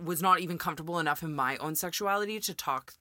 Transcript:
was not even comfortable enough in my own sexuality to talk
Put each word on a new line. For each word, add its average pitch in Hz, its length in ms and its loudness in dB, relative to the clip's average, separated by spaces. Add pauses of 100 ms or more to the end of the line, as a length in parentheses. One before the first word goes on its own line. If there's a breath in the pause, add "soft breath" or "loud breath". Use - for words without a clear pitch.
was 165 200 -2
not 180 200 6
even 175 160 -2
comfortable 170 420 -2
enough 151 240 0
in 156 100 -2
my 135 240 2
own 156 180 -4
sexuality 202 680 0
to 185 120 -4
talk - 480 -4